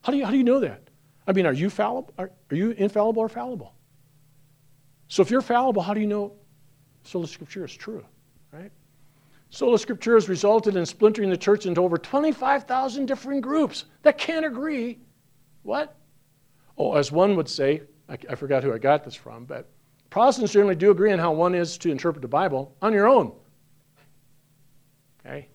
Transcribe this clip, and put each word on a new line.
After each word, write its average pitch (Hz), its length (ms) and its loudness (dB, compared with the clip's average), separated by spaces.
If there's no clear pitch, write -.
How 254 100 -2
do 285 60 0
you, 277 80 -2
how 196 60 -2
do 269 60 2
you 262 60 4
know 254 160 4
that? 131 220 -4
I 196 40 -2
mean, 185 140 2
are 143 80 2
you 165 160 -2
fallible? 202 480 -4
Are, 185 140 -10
are 143 40 -4
you 202 160 -2
infallible 214 500 0
or 220 80 -2
fallible? 240 440 -12
So - 140 0
if 185 80 4
you're 254 120 2
fallible, 240 420 0
how 196 100 -4
do 220 60 -2
you 214 80 -2
know 208 260 -6
Sola 170 240 -8
Scriptura - 380 -16
is - 80 -16
true, 214 300 -16
right? 170 200 -20
Sola 247 260 2
Scriptura 226 380 0
has 214 120 6
resulted 208 480 2
in 170 100 0
splintering 214 440 2
the 180 80 0
church 202 280 2
into 175 160 0
over 170 160 2
twenty-five 277 680 -2
thousand 262 420 -4
different 269 360 -4
groups 277 440 -2
that 294 160 4
can't 320 280 -4
agree. 254 540 -6
What? 110 320 -6
Oh, - 180 -2
as 139 160 2
one 190 240 4
would 160 120 -2
say, 147 360 0
I, 151 80 -12
I - 60 -8
forgot 135 280 -2
who 135 100 0
I 113 40 -6
got 143 260 2
this 123 120 -18
from, 117 300 -18
but 123 240 -14
Protestants 240 420 2
generally 202 240 4
do 185 160 4
agree 196 220 4
on 175 60 0
how 165 120 0
one 175 240 2
is 175 240 -4
to 170 120 -2
interpret 147 300 -2
the 127 60 -10
Bible 143 540 -2
on 214 100 0
your 208 160 4
own. 220 240 4
Okay? 135 300 -14